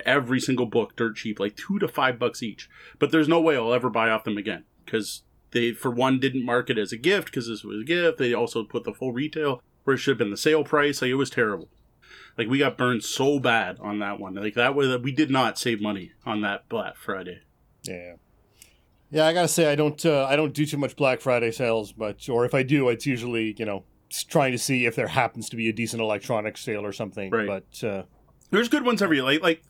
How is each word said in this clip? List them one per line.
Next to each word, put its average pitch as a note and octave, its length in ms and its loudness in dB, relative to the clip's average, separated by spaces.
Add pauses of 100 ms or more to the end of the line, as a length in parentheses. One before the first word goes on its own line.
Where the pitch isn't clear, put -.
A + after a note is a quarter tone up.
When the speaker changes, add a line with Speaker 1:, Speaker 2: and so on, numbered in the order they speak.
Speaker 1:
every C3 340 2
single B2 280 0
book G#2+ 280 0
dirt A2+ 220 -2
cheap, G#2+ 200 -6
like, G2+ 200 -4
two G3 220 -4
to D#3 100 0
five C3 280 0
bucks A#2+ 240 -4
each. - 280 -10 (280)
But C#3+ 140 2
there's D#3 160 4
no E3+ 140 4
way D#3+ 160 4
I'll A#2 160 0
ever B2+ 160 2
buy A2+ 200 2
off A2 140 2
them G#2+ 140 -2
again G2+ 260 -6 (220)
'cause - 380 -4 (280)
they, A#2+ 220 0
for B2+ 180 -4
one, C3 280 2
didn't B2+ 260 0
mark B2 240 0
it A#2 80 -2
as G#2 140 -2
a A#2 60 -8
gift F3 340 0
'cause A#2 160 -4
this A2 160 -10
was G#2 180 -8
a A#2 40 -10
gift. E3 340 2
They B2 140 2
also A2+ 300 0
put - 200 -6
the G#2 100 -6
full C3 200 -6
retail C#3+ 480 -4 (240)
where C3+ 80 2
it B2 60 0
should C#3 140 2
have A#2 40 -2
been G#2+ 140 0
the G2+ 40 -6
sale D#3 280 2
price. D3 380 2
Like, B2+ 100 0
it B2+ 40 0
was C3+ 140 0
terrible. G#2 400 -2 (680)
Like, A2+ 120 -2
we C3+ 80 2
got C#3 200 2
burned B2 260 2
so C#3 360 2
bad A2+ 400 2
on G#2 200 -4
that G2+ 200 -6
one. F#2+ 140 -10
Like, G#2 220 -6
that B2 200 2
was, C3 220 2
we B2+ 140 -4
did D3 180 2
not C3 300 2
save A2+ 200 -2
money G2+ 320 -4 (140)
on G#2+ 160 -2
that G2+ 260 -4
Black G2+ 300 -6
Friday. F2+ 440 -10 (420)
Speaker 2:
Yeah. F2 320 -14 (960)
Yeah, D#3 160 4
I E3 60 4
gotta F3 140 4
say, D3+ 240 4
I C#3+ 40 2
don't, D3+ 300 0
uh, C#3+ 200 4
I C3+ 100 2
don't D3 180 2
do D3+ 120 0
too D3 120 -4
much C#3 200 -4
Black C3 240 2
Friday A#2+ 300 2
sales, A2+ 420 -2
but, G#2 340 -8
or A#2+ 160 2
if B2 100 0
I C3+ 100 4
do, C3 260 2
it's A#2 160 -2
usually, A#2 520 -2
you A#2 60 -6
know, G2+ 220 -6 (260)
s-, - 120 -6
trying C3+ 280 2
to B2+ 60 -2
see B2 300 0
if A2+ 80 -2
there A2+ 120 -2
happens A2+ 420 -2
to A#2+ 60 -12
be A2+ 140 -2
a A2+ 40 0
decent A2+ 280 -4
electronics G#2+ 600 -4
sale G#2 220 -6
or G#2 80 -6
something. G2 380 -8
Speaker 1:
Right. A2 180 0
Speaker 2:
But, G2 400 -8
uh, G2 160 -6 (480)
Speaker 1:
There's A#3 180 2
good C#4 160 2
ones A#3+ 160 2
every E3 160 4
year. C#3 60 0
Like, D3 180 2
like, E3+ 280 0